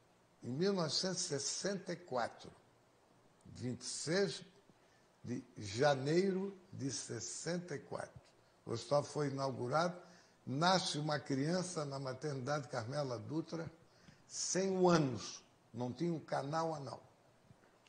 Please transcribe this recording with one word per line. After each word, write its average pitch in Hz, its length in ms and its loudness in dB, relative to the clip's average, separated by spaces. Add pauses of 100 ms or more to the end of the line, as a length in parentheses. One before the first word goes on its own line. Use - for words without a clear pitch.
(420)
em 120 80 -6
mil 180 240 2
novecentos 180 480 0
e - 60 -4
sessenta 175 640 -2
e 165 40 -4
quatro, - 540 -4 (960)
vinte 113 340 -6
e - 60 -10
seis 175 560 0 (840)
de 123 180 -4 (140)
janeiro 147 1000 2 (160)
de 123 200 -4
sessenta 160 840 -4
e 135 40 -6
quatro, - 420 -8 (460)
o 110 60 -4
hospital 139 300 2
foi 147 260 -2
inaugurado, 135 720 0 (480)
nasce 170 520 4
uma 151 200 0
criança 156 680 0
na 135 140 -6
maternidade 135 680 -2
Carmela 127 500 -2
Dutra, 156 520 -6 (560)
cem 190 500 0 (120)
anos, 143 540 6 (300)
não 120 200 -4
tinha 170 200 0
um 156 80 -2
canal 156 540 -2
anal. 139 280 -8 (880)